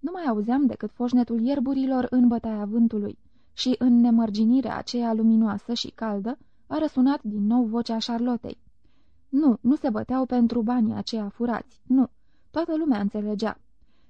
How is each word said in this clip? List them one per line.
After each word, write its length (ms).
Nu 120
mai 120
auzeam 420
decât 240
foșnetul 500
ierburilor 720
în 180
bătaia 360
vântului 540
și, 260
în 220
nemărginirea 760
aceea 360
luminoasă 600
și 180
caldă, 480
a 120
răsunat 440
din 240
nou 180
vocea 340
Charlottei. 600
Nu, 320
nu 140
se 160
băteau 360
pentru 360
banii 320
aceia 340
furați, 580
nu. 220
Toată 260
lumea 240
înțelegea. 580